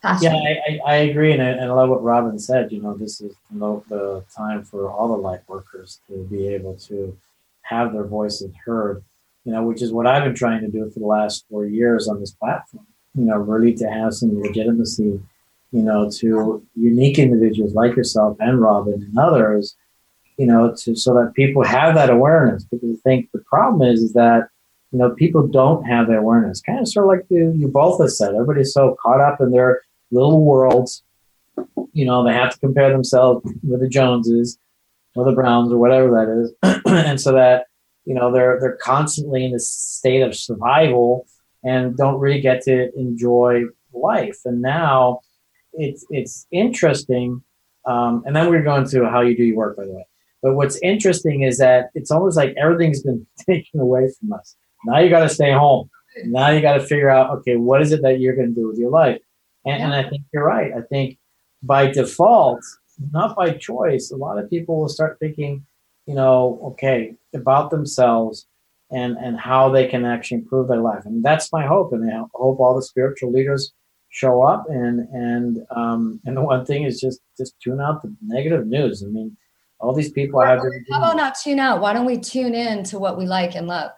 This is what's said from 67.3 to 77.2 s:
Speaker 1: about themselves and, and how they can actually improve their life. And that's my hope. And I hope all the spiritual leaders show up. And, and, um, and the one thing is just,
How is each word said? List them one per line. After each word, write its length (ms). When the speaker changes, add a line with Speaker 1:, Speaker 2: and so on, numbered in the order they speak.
Speaker 1:
about 380
themselves 760
and, 260
and 220
how 300
they 180
can 180
actually 320
improve 300
their 140
life. 240
And 180
that's 280
my 140
hope. 280
And 160
I 140
hope 240
all 160
the 80
spiritual 480
leaders 420
show 340
up. 260
And, 400
and, 560
um, 500
and 120
the 40
one 240
thing 180
is 180
just, 180